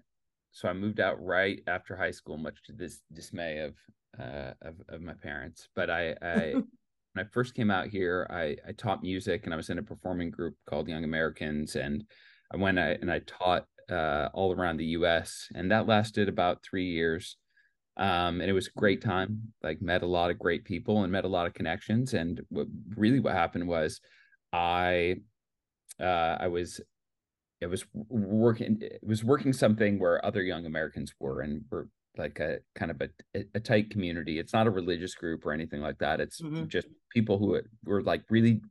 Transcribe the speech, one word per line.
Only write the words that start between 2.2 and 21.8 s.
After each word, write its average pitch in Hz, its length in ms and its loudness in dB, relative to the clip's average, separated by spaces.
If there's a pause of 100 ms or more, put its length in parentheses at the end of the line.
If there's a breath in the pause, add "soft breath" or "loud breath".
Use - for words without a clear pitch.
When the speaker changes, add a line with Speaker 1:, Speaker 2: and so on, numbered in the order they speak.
Speaker 1:
much 73 260 -8
to - 100 -20
this 80 280 -10 (120)
dismay 80 460 -8
of, 73 180 -6 (420)
uh, 65 420 -10
of, 82 140 -14 (140)
of 80 120 -12
my 82 120 -10
parents. 73 640 -12
But 87 140 -2
I, 85 320 0
I, 82 320 -2
Speaker 2:
<laughs> - 600 -6
Speaker 1:
when 95 120 -4
I - 40 -16
first 123 240 -2
came 110 160 2
out 90 180 2
here, 92 420 0
I, 80 260 -2 (100)
I 85 60 -12
taught 104 300 -4
music, 92 420 -2
and 85 100 -6
I 80 40 -4
was 80 120 -8
in 87 100 -4
a - 40 -6
performing 87 480 -6
group 85 240 -6 (100)
called 76 220 -4
Young 82 160 -4
Americans, 78 720 -2
and 71 300 -4 (480 soft breath)
I - 40 -4
went, 95 220 2
I, 80 120 2
and 90 200 -2
I 73 80 0
taught, 90 480 0 (220)
uh, 76 440 0
all 95 220 2
around 85 220 0
the 80 80 -2
U 82 200 0
S, - 480 0
and 90 180 -2
that 107 160 4
lasted 107 420 4
about 90 340 0
three 92 240 -2
years. 82 480 0 (600)
Um, 87 420 2
and 87 100 0
it 98 40 4
was 92 140 2
a - 120 -12
great 98 220 4
time, 107 600 -2
like, 80 200 -4
met 87 200 2
a 90 60 0
lot 87 240 2
of 85 80 -2
great 85 240 0
people 101 400 0
and 90 80 0
met 92 140 0
a 92 40 0
lot 87 160 2
of 87 80 -4
connections. 107 600 -2